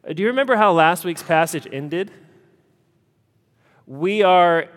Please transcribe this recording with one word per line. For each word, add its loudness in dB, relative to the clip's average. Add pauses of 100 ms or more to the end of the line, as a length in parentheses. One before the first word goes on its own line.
Uh, -12
do -8
you -2
remember -2
how 2
last 2
week's -8
passage -2
ended? -10 (1800)
We -4
are 4 (100)